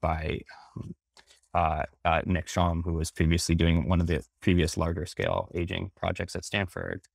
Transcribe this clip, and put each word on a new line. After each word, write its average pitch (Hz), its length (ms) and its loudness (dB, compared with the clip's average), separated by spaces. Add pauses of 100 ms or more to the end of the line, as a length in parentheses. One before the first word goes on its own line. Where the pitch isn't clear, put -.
by, 80 380 -2 (360)
um, - 180 -12 (600)
uh, 80 280 2 (220)
uh, 82 220 4
Nick 87 200 0
Schramm, 85 360 2
who 82 100 -4
was 80 180 -2
previously 82 440 2
doing 82 340 4
one 87 140 4
of 82 40 2
the 80 160 0 (200)
previous 87 340 4
larger 82 300 -2
scale - 480 -2
aging 90 420 -4
projects 90 400 -4
at 90 80 -8
Stanford. 90 560 -4 (140)